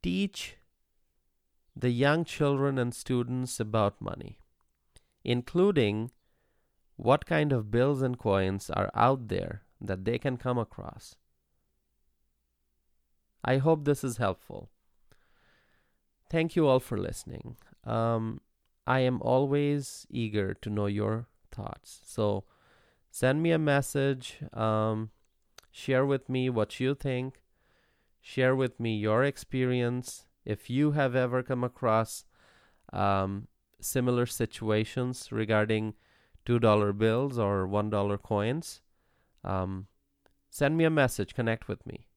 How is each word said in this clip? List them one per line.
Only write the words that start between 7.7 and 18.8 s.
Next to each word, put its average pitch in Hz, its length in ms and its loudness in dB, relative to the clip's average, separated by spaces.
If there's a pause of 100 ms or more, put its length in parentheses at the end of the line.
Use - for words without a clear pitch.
bills 131 320 2
and 127 160 -2
coins 98 520 0
are 98 240 -2
out 120 340 2
there - 340 -4 (180)
that 95 240 -6
they 117 140 -2
can 131 180 -4
come 123 220 -2
across. - 560 -10 (2250)
I 131 140 2
hope 151 260 2
this 143 180 2
is 123 140 -4
helpful. - 540 -6 (1600)
Thank 165 280 0
you 160 100 4
all 131 140 6
for 113 180 -6
listening. - 580 -10 (280)
Um, 113 560 -2 (440)